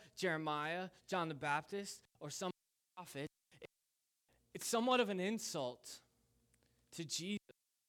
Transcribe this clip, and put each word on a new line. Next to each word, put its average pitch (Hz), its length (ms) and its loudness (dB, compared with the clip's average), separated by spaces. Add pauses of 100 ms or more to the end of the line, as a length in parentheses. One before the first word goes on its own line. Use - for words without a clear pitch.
(180)
Jeremiah, 160 720 0 (180)
John 175 220 2
the 156 60 -2
Baptist, 156 640 -2 (200)
or 147 100 -6
some 185 200 -2 (460)
prophet, 156 320 -6 (1300)
it's - 120 -8
somewhat 247 340 6
of 202 100 4
an 185 100 0
insult 165 800 -2 (920)
to 170 120 -6
Jesus, 185 360 -2 (480)